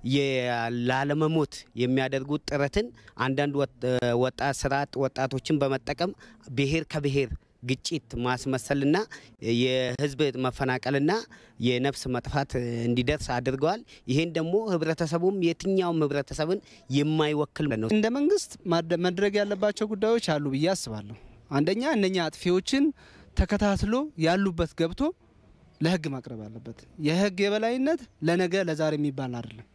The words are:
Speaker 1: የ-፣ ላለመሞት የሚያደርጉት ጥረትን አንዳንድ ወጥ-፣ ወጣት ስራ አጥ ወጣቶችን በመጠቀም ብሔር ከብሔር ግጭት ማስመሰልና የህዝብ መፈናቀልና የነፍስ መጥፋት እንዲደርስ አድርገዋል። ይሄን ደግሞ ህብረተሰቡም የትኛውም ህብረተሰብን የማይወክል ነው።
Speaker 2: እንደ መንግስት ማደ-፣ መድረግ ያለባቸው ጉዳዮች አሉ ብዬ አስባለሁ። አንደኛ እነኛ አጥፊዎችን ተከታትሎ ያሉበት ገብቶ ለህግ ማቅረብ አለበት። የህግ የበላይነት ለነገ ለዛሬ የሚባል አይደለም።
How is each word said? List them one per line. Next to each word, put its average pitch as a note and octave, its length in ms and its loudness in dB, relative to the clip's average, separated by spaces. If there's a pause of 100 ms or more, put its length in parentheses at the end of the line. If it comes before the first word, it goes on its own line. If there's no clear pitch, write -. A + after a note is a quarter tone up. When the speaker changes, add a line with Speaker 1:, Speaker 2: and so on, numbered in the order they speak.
Speaker 1:
የ-፣ C#3 200 2 (600)
ላለመሞት C#3+ 680 0 (220)
የሚያደርጉት C3 680 0
ጥረትን C#3+ 420 0 (320)
አንዳንድ C3+ 380 0
ወጥ-፣ C#3 280 -2 (320)
ወጣት B2+ 400 0
ስራ C#3 220 -2
አጥ C#3+ 180 -4
ወጣቶችን C3+ 640 -2
በመጠቀም C#3 520 -2 (380)
ብሔር C#3 360 0
ከብሔር C#3 460 -2 (340)
ግጭት - 540 -4
ማስመሰልና C3+ 760 0 (640)
የህዝብ B2+ 600 0 (180)
መፈናቀልና C3 760 0 (480)
የነፍስ B2 460 0
መጥፋት B2+ 460 -2 (280)
እንዲደርስ A#2+ 500 0
አድርገዋል። C3+ 500 0 (260)
ይሄን D#3 260 0
ደግሞ E3 220 -2 (140)
ህብረተሰቡም E3+ 760 0
የትኛውም E3+ 600 2
ህብረተሰብን D3+ 580 -2 (300)
የማይወክል D3+ 840 2
ነው። A2 180 0
Speaker 2:
እንደ G#3+ 200 4
መንግስት D4 420 0 (140)
ማደ-፣ E3 320 2
መድረግ F3+ 380 0
ያለባቸው G#3 520 0
ጉዳዮች A3 400 0
አሉ D3+ 220 0
ብዬ C#3+ 200 0
አስባለሁ። A2 460 -6 (340)
አንደኛ E3 320 2 (100)
እነኛ F#3+ 280 2
አጥፊዎችን F#3 680 0 (500)
ተከታትሎ G3+ 580 2 (240)
ያሉበት E3+ 560 0
ገብቶ E3 280 -2 (800)
ለህግ E3 280 0
ማቅረብ B2+ 340 -10
አለበት። A2+ 360 -14 (200)
የህግ F3 420 2
የበላይነት A#3 600 0 (220)
ለነገ F3 400 2
ለዛሬ D#3 320 0
የሚባል C#3 400 -2
አይደለም። A2+ 400 -12